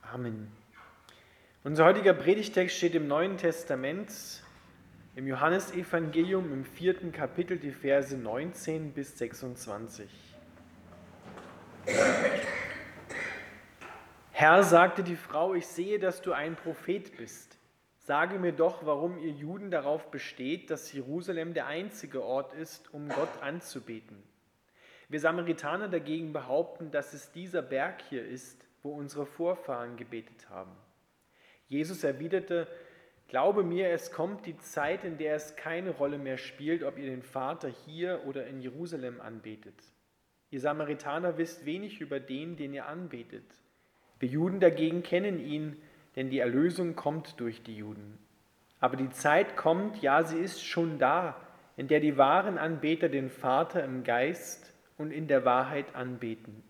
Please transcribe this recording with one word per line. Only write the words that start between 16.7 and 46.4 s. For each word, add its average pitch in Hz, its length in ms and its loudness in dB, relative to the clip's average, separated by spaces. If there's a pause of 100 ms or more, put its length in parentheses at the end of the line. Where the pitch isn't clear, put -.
bist. - 400 -16 (460)
Sage 175 360 2
mir 175 120 2
doch, 160 320 2
warum 156 360 0
ihr 160 100 -4
Juden 170 400 -8
darauf 156 400 0
besteht, 139 640 -6
dass - 200 -8
Jerusalem 165 640 -4
der 143 140 -2
einzige 147 560 -6
Ort 131 300 -2
ist, - 420 -14
um 147 120 -10
Gott 139 220 -2 (120)
anzubeten. 117 760 -10 (920)
Wir 151 120 -4
Samaritaner 170 680 0
dagegen 156 460 -4
behaupten, 147 560 -2
dass 143 240 -4
es - 180 -18
dieser 175 300 -6
Berg 139 480 -4
hier 120 180 -6
ist, - 380 -14 (160)
wo 143 100 -8
unsere 143 360 -8
Vorfahren 135 680 -4
gebetet 113 520 -14
haben.“ 92 220 -12 (960)
Jesus 156 360 -4
erwiderte, 165 640 0 (600)
„Glaube 190 360 4
mir, 180 280 2
es 170 200 -2
kommt 190 360 -4
die 160 100 -12
Zeit, 160 460 -2
in 165 160 -8
der 151 160 0
es 151 200 -8
keine 175 360 -4
Rolle 147 260 0
mehr 135 220 -4
spielt, 156 440 -4
ob 143 140 -4
ihr 139 80 -8
den 127 180 -6
Vater 135 460 -4 (160)
hier 170 400 -4
oder 135 220 -6
in 135 140 -12
Jerusalem 127 600 -8
anbetet. 107 580 -14 (720)
Ihr 139 100 -6
Samaritaner 151 800 -2
wisst 165 280 -4
wenig 196 360 -6
über 143 180 -4
den, 143 380 -8
den 143 160 -8
ihr 139 140 -8
anbetet. 139 580 -12 (720)
Wir 127 80 0
Juden 170 320 2
dagegen 170 440 6
kennen 185 360 0
ihn, 151 400 -6 (380)
denn 131 120 -2
die 135 100 0
Erlösung 165 580 2